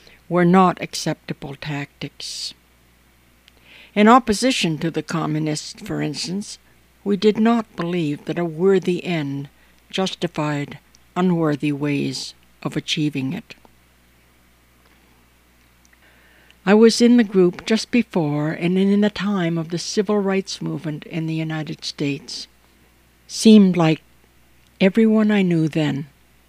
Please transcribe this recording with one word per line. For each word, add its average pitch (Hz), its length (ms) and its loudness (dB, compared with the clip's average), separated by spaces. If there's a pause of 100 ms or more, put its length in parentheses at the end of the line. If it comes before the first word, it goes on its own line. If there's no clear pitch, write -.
(280)
were 175 160 2
not 180 360 4
acceptable - 760 -10
tactics. - 1000 -12 (1400)
In 214 140 4
opposition 226 720 2
to 165 120 -2
the 156 120 -4
communists, 156 800 -6
for 160 180 -6
instance, 156 580 -8 (460)
we 202 120 0
did 208 220 2
not 226 380 0
believe 165 480 -4
that 160 140 -6
a 175 60 -2
worthy 180 600 0
end 143 440 -6 (420)
justified 151 880 -6 (360)
unworthy 160 580 0
ways 139 600 -4 (280)
of 147 140 -8
achieving 143 560 -4
it. - 220 -12 (3000)
I 190 100 6
was 220 260 6
in 240 160 6
the 240 80 6
group 185 400 2
just - 260 -2
before 151 600 0
and 175 260 -2
in 196 240 2
the 208 100 2
time 180 460 -2
of 165 120 -4
the 165 100 -6
civil 208 400 -2
rights 190 420 -4
movement 151 460 -8
in 160 200 -6
the 160 80 -4
United 156 500 -8
States. - 640 -8 (800)
Seemed 202 480 6
like 160 260 2 (760)
Everyone 214 520 2
I 208 100 2
knew 170 280 2
then 143 380 -4 (420)